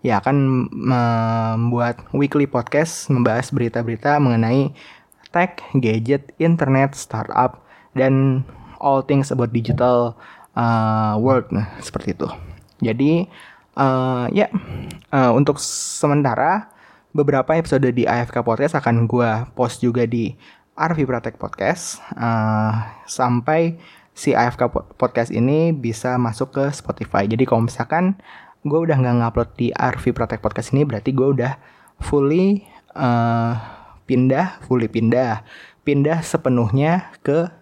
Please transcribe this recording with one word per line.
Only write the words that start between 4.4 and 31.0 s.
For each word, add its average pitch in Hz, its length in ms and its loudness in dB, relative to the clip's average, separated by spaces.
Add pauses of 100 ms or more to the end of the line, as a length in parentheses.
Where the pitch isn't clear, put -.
tech, 180 240 0 (160)
gadget, 123 640 0
internet, 139 560 2
startup, - 720 -4 (240)
dan 135 560 2 (320)
all 135 240 2
things 135 320 0
about 120 160 0
digital, 120 640 2 (400)
eh, 110 640 0
world. 127 320 2
Nah, 101 160 -2 (160)
seperti - 320 -6
itu. - 160 -6 (480)
Jadi, 139 480 0 (480)
eh, 131 560 0
ya, 208 160 2 (640)
eh, 131 240 4
untuk 143 240 2
sementara 147 1120 -2 (400)
beberapa 143 480 2
episode 135 320 2
di 120 160 0
A 120 160 0
F 117 80 -6
K 120 120 -2
Podcast 135 360 0
akan 117 280 2
gua 117 480 0
post 120 280 -2
juga 120 240 2
di 117 280 -4 (440)
Arvi 156 240 -2
Pratek 120 400 -4
Podcast, - 560 -4 (160)
eh, 110 580 0 (300)
sampai 156 720 0 (400)
si - 160 -2
A 120 160 4
F 120 80 -2
K 123 160 0
Po-, - 240 -6
Podcast 120 400 -2
ini 151 400 2
bisa 123 400 -4
masuk 123 400 -2
ke 139 160 0
Spotify. - 560 -4
Jadi 120 240 0
kalau 117 160 2
misalkan 175 480 -2 (480)
gua 156 200 0
udah 160 160 2
nggak 123 240 2
ngupload 117 320 0
di 117 160 -2
Arvi - 400 -2
Pratek 113 280 -4
Podcast - 360 -4
ini, 139 80 4
berarti 127 280 -2